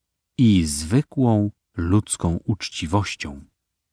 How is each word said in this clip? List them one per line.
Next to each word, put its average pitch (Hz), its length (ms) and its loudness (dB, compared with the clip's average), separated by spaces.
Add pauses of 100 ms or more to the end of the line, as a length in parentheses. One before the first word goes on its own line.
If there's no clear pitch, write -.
(380)
i 104 260 6
zwykłą 104 840 0 (260)
ludzką 87 680 0
uczciwością. 82 1000 -6 (480)